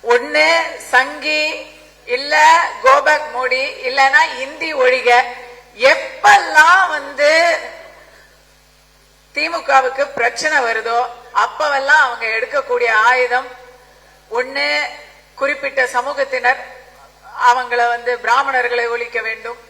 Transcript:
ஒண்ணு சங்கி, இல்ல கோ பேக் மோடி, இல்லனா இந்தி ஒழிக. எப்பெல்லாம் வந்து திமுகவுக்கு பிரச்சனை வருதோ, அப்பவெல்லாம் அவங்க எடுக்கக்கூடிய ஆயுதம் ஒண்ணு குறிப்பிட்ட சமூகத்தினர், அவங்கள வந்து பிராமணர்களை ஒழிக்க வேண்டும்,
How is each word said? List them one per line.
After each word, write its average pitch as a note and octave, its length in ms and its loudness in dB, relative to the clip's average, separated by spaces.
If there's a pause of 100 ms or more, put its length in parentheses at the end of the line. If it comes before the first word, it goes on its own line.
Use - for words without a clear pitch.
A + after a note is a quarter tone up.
ஒண்ணு D4+ 680 0 (120)
சங்கி, D4+ 800 -2 (360)
இல்ல D4+ 580 4 (180)
கோ C4+ 200 6
பேக் D4+ 340 0
மோடி, C4 500 -4
இல்லனா C4+ 520 2
இந்தி D#4 360 -8
ஒழிக. B3+ 480 2 (560)
எப்பெல்லாம் E4+ 1080 4
வந்து D4 720 0 (1800)
திமுகவுக்கு C#4 800 -2
பிரச்சனை C4 460 -2
வருதோ, A#3 480 -2 (280)
அப்பவெல்லாம் C#4 680 0
அவங்க A#3 240 -4
எடுக்கக்கூடிய A#3 640 -2
ஆயுதம் B3 560 0 (840)
ஒண்ணு C#4 500 -4 (540)
குறிப்பிட்ட C#4 500 -2
சமூகத்தினர், B3+ 720 -2 (960)
அவங்கள A#3+ 360 0
வந்து A#3+ 300 -4
பிராமணர்களை A#3+ 680 0
ஒழிக்க A#3 320 -6
வேண்டும், A3+ 360 -10 (140)